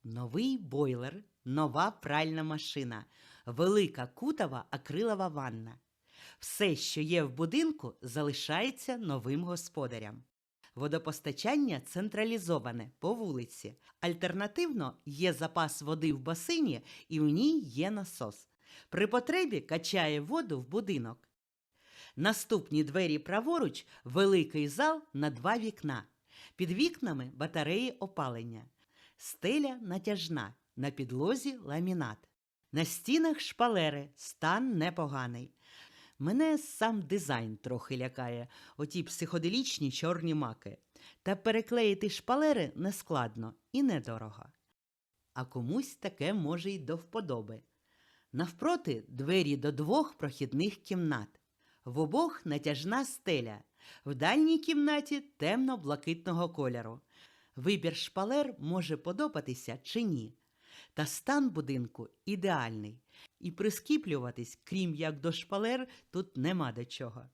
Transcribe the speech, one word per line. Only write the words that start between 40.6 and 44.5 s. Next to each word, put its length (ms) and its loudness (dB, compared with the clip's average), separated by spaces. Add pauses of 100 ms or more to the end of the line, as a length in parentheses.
Та 140 0
переклеїти 760 4
шпалери 640 4
нескладно 800 -2 (180)
і 100 2
недорого. 640 0 (880)